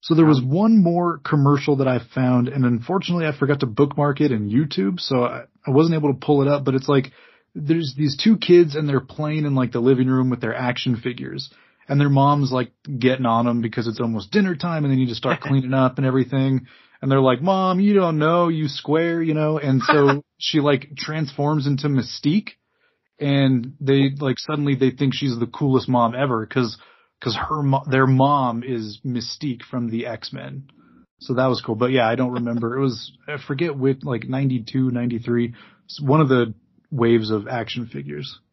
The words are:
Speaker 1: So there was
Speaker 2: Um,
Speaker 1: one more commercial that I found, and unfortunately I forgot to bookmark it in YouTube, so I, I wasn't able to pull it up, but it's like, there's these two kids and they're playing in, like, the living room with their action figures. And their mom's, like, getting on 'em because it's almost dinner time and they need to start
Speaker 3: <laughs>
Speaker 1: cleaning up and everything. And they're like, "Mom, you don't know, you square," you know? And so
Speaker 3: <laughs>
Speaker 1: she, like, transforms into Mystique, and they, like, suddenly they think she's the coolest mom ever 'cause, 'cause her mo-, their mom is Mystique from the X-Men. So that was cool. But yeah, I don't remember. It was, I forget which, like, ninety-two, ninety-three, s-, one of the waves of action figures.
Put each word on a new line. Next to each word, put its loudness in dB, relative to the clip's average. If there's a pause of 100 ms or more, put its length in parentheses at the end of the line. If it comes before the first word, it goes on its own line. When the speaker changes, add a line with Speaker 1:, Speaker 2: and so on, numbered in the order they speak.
Speaker 1:
So 0
there 6
was 6
Speaker 2:
Um, -2
Speaker 1:
one 4
more 0
commercial 2
that 0
I 0
found, 0
and 0
unfortunately 0
I -4
forgot 0
to -2
bookmark 0
it 2
in -2
YouTube, 0
so 0
I, -6 (220)
I -6
wasn't 4
able 0
to -6
pull 2
it 2
up, 0
but 0
it's -2
like, 2 (420)
there's -2
these -2
two 4
kids 6
and -2
they're 2
playing -4
in, 0
like, 0
the -2
living 4
room 2
with -4
their -4
action -2
figures. -10 (360)
And 0
their 2
mom's, 2
like, -2 (260)
getting 2
on 2
'em 0
because -4
it's -6
almost -4
dinner 2
time -4
and 0
they 2
need 2
to -6
start -2
Speaker 3:
<laughs> -
Speaker 1:
cleaning 0
up 2
and 0
everything. 0 (360)
And -2
they're 4
like, 2
"Mom, 0
you 4
don't 2
know, 2
you -2
square," -2
you -2
know? 0
And 0
so 2
Speaker 3:
<laughs> -20
Speaker 1:
she, -2
like, 0
transforms -4
into -2
Mystique, -2 (680)
and 0
they, 2
like, -2
suddenly -2
they 2
think -2
she's -4
the -4
coolest 0
mom 2
ever -2
'cause, -4 (420)
'cause -4
her -6
mo-, 0
their 4
mom 2
is -8
Mystique -8
from -6
the -4
X-Men. -12 (500)
So -6
that 2
was 0
cool. -4
But 0
yeah, 2
I 0
don't -2
remember. -4
It -2
was, -4 (160)
I -10
forget -6
which, 0
like, -4
ninety-two, 0
ninety-three, -2 (360)
s-, -16
one 4
of 2
the 2 (400)
waves 2
of -4
action -6
figures. -12 (160)